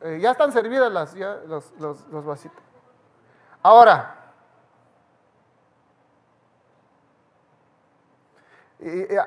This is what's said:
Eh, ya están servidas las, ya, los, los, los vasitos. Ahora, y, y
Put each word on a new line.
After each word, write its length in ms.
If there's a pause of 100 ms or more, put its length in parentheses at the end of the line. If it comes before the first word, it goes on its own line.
Eh, 220
ya 80
están 220
servidas 400
las, 200
ya, 360
los, 240
los, 340
los 180
vasitos. 380 (1040)
Ahora, 480 (4000)
y, 360
y 20 (100)